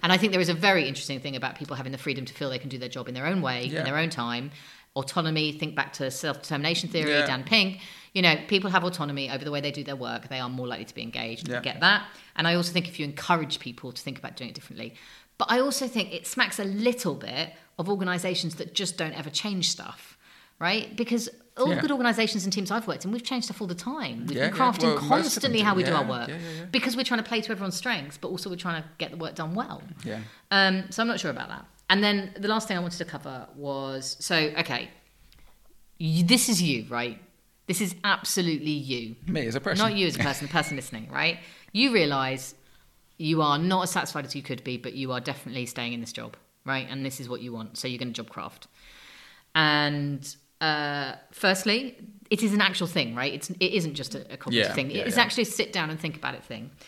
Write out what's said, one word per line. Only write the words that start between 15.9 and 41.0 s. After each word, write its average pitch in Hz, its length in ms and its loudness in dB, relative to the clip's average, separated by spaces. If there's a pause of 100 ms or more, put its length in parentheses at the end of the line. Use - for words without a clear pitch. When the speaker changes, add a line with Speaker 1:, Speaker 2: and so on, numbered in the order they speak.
Speaker 1:
it - 140 -8
smacks 226 320 2
a 208 60 -2
little 202 500 2
bit 135 400 -6 (240)
of 170 100 -2
organisations 180 680 0
that 170 180 -10
just 185 240 -2
don't 160 160 -4
ever 151 160 -8
change 190 400 0
stuff, - 480 -10 (400)
right? 190 360 0
Because 233 360 0 (260)
all 262 120 4
the - 80 4
Speaker 2:
Yeah. - 40 0
Speaker 1:
good - 100 2
organisations 226 540 2
and 190 80 0
teams 190 180 -2
I've 226 160 0
worked - 200 -4
in, 202 60 -2
we've 240 120 -4
changed 247 220 -2
stuff - 160 -8
all 202 40 -4
the 175 80 -4
time. 175 520 -6
We've 143 100 -2
Speaker 2:
Yeah, 135 140 2
Speaker 1:
been - 80 -4
Speaker 2:
yeah. 262 40 6
Speaker 1:
crafting 220 200 4
Speaker 2:
Well, 156 120 6
most 143 80 0
of 147 60 -2
them - 0 -
Speaker 1:
constantly 262 520 4
Speaker 2:
do. 208 40 4
Speaker 1:
how 208 100 6
we 185 100 4
do 131 60 2
Speaker 2:
Yeah, 160 80 4
Speaker 1:
our 139 60 2
work 120 240 -2
Speaker 2:
yeah, 143 80 -6
yeah, 165 240 -8
yeah. 170 100 -10
Speaker 1:
because 240 280 0
we're 262 60 0
trying 233 180 2
to 220 60 -8
play 226 120 0
to 226 100 -6
everyone's 190 260 -2
strengths, 147 420 -4
but 165 100 -6
also 180 220 -6
we're 175 60 -6
trying 170 260 -4
to 160 60 -14 (100)
get - 120 -4
the - 60 -12
work 160 200 -6
done 165 180 -4
well. 247 280 -4 (220)
Speaker 2:
Yeah. 110 160 -6 (300)
Speaker 1:
Um, 190 400 6
so - 120 -4
I'm 233 60 2
not 226 100 0
sure 160 120 -2
about - 180 -6
that. - 160 -12 (260)
And 196 120 6
then 202 360 2
the 202 100 -2
last 220 200 0
thing 190 100 0
I - 20 0
wanted 175 180 -4
to 165 60 -4
cover 135 500 -10
was, 135 640 -6
so, - 180 0
okay, 151 520 0 (1120)
y-, 160 240 4
this 202 240 8
is 185 140 4
you, 127 260 2
right? 120 320 -4 (460)
This 185 160 0
is 175 200 -2
absolutely 165 680 0
you. 127 460 -4 (100)
Speaker 2:
Me 156 200 -2
as 113 100 -2
a 139 40 0
person. 202 260 2
Speaker 1:
Not 214 80 2
you 190 120 4
as 160 100 0
a - 20 -4
Speaker 2:
<laughs> - 20 -2
Speaker 1:
person, - 260 0
the 147 60 -8
person 156 240 2
listening, 117 340 -10